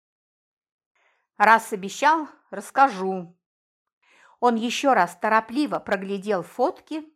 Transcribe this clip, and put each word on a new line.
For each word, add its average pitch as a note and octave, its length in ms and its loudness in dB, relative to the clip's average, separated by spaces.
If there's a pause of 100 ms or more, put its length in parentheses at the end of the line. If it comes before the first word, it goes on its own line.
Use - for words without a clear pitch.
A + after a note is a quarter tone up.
(1400)
«Раз A3 380 4
обещал, C#4 540 -2 (220)
расскажу». F#3+ 880 -2 (1040)
Он A#3+ 140 2
ещё A#3+ 400 0
раз F3 220 2
торопливо A3 600 -2
проглядел G3 640 -4
фотки D4+ 600 -6 (120)